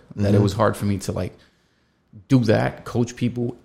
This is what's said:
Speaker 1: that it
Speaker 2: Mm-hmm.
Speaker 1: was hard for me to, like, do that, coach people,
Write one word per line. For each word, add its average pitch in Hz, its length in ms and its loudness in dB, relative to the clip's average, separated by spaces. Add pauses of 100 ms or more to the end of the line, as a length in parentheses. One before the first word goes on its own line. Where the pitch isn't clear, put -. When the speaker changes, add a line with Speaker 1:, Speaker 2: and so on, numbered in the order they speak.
(160)
Speaker 1:
that 101 140 2
it - 60 4
Speaker 2:
Mm-hmm. 104 60 6
Speaker 1:
was 98 120 2
hard 107 200 2
for - 120 -4
me 101 140 0
to, - 120 -6
like, 92 240 -6 (920)
do 131 160 4
that, 120 420 0
coach 120 300 -4
people, 120 480 -4